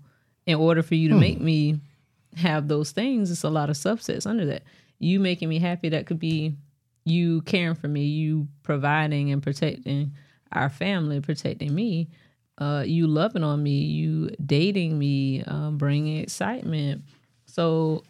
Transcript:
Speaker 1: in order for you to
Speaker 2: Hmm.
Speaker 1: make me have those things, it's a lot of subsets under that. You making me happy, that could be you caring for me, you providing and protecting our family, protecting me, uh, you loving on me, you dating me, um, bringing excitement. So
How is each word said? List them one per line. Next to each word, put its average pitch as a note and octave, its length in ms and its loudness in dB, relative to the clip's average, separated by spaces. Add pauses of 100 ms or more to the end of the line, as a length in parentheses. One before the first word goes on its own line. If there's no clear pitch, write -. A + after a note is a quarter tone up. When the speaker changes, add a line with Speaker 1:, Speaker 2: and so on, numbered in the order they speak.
(480)
Speaker 1:
in E3 80 2
order D#3+ 260 4
for E3 140 0
you D#3+ 140 4
to - 60 6
Speaker 2:
Hmm. F#3 60 10
Speaker 1:
make - 200 4
me D3+ 380 2 (580)
have D#3 300 0
those D3+ 240 -2
things, A3+ 380 0
it's E3+ 140 -4
a D#3 60 0
lot D3+ 200 0
of D3+ 60 -2
subsets - 500 -4
under G#3 220 -2
that. - 160 -4 (360)
You F#3 200 2
making F3+ 300 0
me D#3+ 100 0
happy, F3 300 -2
that E3+ 180 -2
could E3 120 -4
be D#3+ 360 -2 (480)
you E3 400 2
caring E3+ 320 0
for D3+ 120 -6
me, D3 180 0
you D3+ 420 0 (160)
providing D3 680 0
and C#3 120 0
protecting C#3+ 680 -2 (380)
our C#3+ 180 0
family, D#3+ 520 -2
protecting D3 540 -4
me, E3+ 340 -2 (480)
uh, C#3+ 300 -2
you E3 180 2
loving D#3+ 380 2
on D3 180 0
me, C#3+ 220 2
you D#3 460 -2 (140)
dating D#3+ 540 2
me, C#3 460 0
um, D3+ 340 -4
bringing D3 400 0
excitement. D#3 880 -4 (420)
So D#3+ 640 0